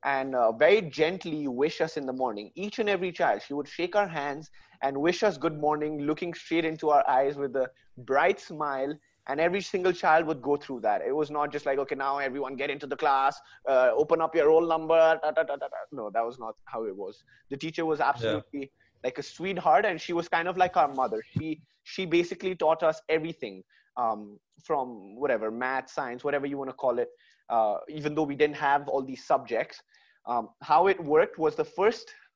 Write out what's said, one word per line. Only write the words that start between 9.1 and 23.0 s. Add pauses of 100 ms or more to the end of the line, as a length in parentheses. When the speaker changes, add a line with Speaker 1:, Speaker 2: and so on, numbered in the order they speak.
Speaker 1:
And
every
single
child
would
go
through
that.
It
was
not
just
like,
"Okay,
now
everyone
get
into
the
class, (280)
uh,
open
up
your
roll
number, (240)
da,
da,
da,
da,
da." (160)
No,
that
was
not
how
it
was. (260)
The
teacher
was
Speaker 2:
Yeah.
Speaker 1:
absolutely (320)
like
a
sweetheart,
and
she
was
kind
of
like
our
mother. (160)
She, (220)
she
basically
taught
us